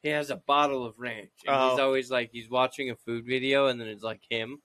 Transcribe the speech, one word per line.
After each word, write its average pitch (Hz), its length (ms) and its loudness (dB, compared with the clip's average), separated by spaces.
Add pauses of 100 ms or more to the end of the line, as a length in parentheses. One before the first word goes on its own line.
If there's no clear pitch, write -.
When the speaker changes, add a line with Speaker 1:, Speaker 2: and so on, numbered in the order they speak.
Speaker 1:
he 147 60 -4
has 151 220 -2
a 131 80 -4
bottle 139 480 2
of 113 120 -12
ranch, 113 320 -10 (160)
and 131 260 4
he's 127 80 2
Speaker 2:
Oh. 135 40 4
Speaker 1:
always 135 260 0
like, 123 220 0
he's 117 180 -14
watching 127 400 0
a 113 60 -6
food 117 300 -8
video, 131 420 2
and 123 140 -2
then 113 80 -10
it's 104 120 -14
like 110 280 -8
him. 117 340 -6